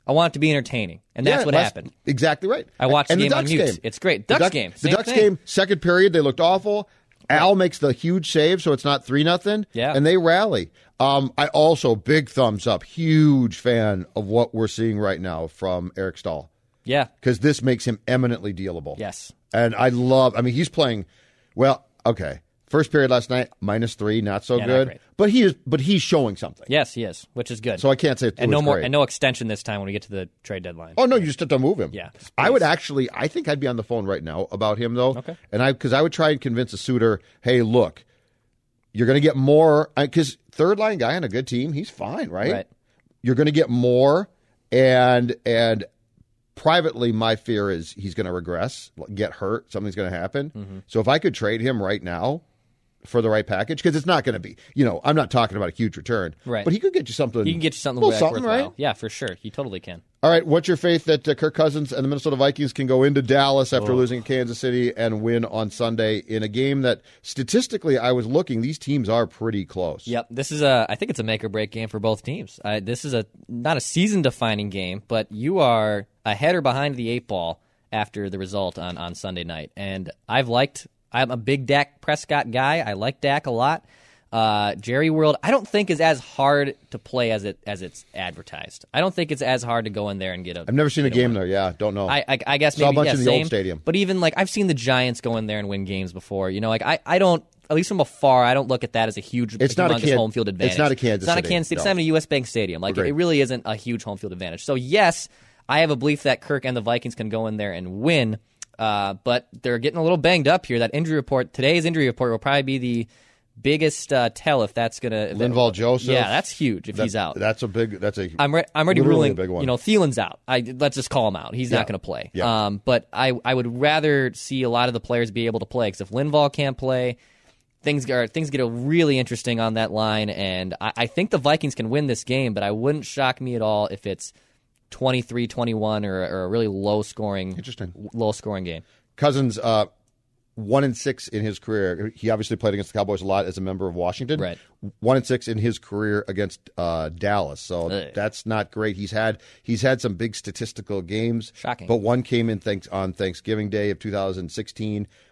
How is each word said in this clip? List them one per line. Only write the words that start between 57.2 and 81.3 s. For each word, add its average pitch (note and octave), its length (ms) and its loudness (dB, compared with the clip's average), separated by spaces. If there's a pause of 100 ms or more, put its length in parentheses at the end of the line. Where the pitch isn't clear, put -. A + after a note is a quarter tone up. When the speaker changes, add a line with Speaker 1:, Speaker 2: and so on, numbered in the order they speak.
Speaker 1:
He G2 80 0
can E3 80 -4
get D#3+ 140 0
you - 40 -14
something B2 220 -4
Speaker 2:
little - 100 6
Speaker 1:
worth-, A2 80 2
Speaker 2:
something, E3 240 2
Speaker 1:
worthwhile. G#3+ 260 0
Speaker 2:
right? - 80 -18
Speaker 1:
Yeah, C3+ 160 0
for A2 160 -8
sure. G#2+ 320 -8
He G#2+ 100 -12
totally G#2 300 -8
can. E2+ 220 -16 (200)
Speaker 2:
All D#3 80 6
right, E3 140 6
what's D#3+ 220 2
your F3 100 2
faith E3+ 280 2
that, D#3 240 2
uh, D3 80 2
Kirk D3+ 180 0
Cousins D3+ 380 0
and C3 120 -2
the C3+ 40 0
Minnesota C#3+ 260 -2
Vikings C#3 380 2
can C3+ 160 -2
go C3 160 6
into C#3 180 4
Dallas C3+ 500 4
after A#2+ 200 2
Speaker 1:
Oh. - 20 4
Speaker 2:
losing B2 280 2
Kansas B2 360 -2
City B2 380 0
and A2 260 -2
win A#2 220 2
on G#2+ 260 -4
Sunday A2+ 480 0
in A2 240 -4
a A2 60 -4
game C3+ 340 0
that, A#2+ 200 0 (200)
statistically, D#3+ 760 0
I A#2+ 160 0
was A#2+ 140 0
looking, C3 340 0
these D3 200 -4
teams C3+ 280 -2
are A2+ 200 2
pretty G#2 360 -4
close? F2 440 -6
Speaker 1:
Yep, A#2 220 -4
this C3 200 -6
is D3+ 100 -6
a, C3 280 6
I G#2+ 80 -4
think - 140 -4
it's C3 100 -6
a - 20 -4
make A2 220 -2
or A2 40 -6
break G#2+ 220 -4
game A2+ 180 -8
for G#2+ 120 -8
both G#2+ 240 0
teams. A#2+ 400 -10
I, G#2 160 -2
this A#2 240 -6
is C#3 100 -4
a, A2 120 -2 (220)
not B2+ 280 -2
a B2 40 -2
season-defining B2+ 920 0
game, F#2 360 -6
but A2 240 -2
you C#3+ 300 -2
are G#2+ 460 2 (200)
ahead C#3 300 0
or E3 60 -2
behind C#3 340 0
the A#2 140 -4
eight A#2+ 180 -6
ball E2+ 340 -6 (300)
after G#2 360 -4
the F#2+ 100 -8
result F#2+ 380 -4
on, F2 220 -10
on E2+ 160 -10
Sunday F2+ 300 -10
night. D#2+ 320 -10
And F#2+ 340 -10 (180)
I've B2 200 0
liked, B2 400 -2 (240)
I'm A#2+ 180 0